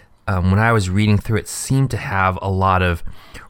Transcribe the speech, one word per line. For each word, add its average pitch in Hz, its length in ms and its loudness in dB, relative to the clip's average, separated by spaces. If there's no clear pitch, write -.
um, 92 220 0
when 95 100 4
I 113 120 4
was 101 180 2
reading 104 300 2
through 110 180 -2
it, - 100 -6
seemed 135 440 -2
to 113 60 -4
have 95 440 -2
a 98 80 -4
lot 95 320 2
of 92 220 0